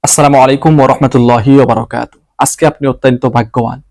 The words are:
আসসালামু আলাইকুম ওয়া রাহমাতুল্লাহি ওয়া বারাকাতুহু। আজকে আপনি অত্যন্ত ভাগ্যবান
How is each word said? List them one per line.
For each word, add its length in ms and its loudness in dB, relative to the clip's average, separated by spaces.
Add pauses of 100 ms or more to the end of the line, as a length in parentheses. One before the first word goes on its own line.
আসসালামু 360 2
আলাইকুম 340 0
ওয়া 140 2
রাহমাতুল্লাহি 640 0
ওয়া 140 4
বারাকাতুহু। 520 -8 (220)
আজকে 260 -6
আপনি 220 -12
অত্যন্ত 300 -2 (140)
ভাগ্যবান 420 -4 (120)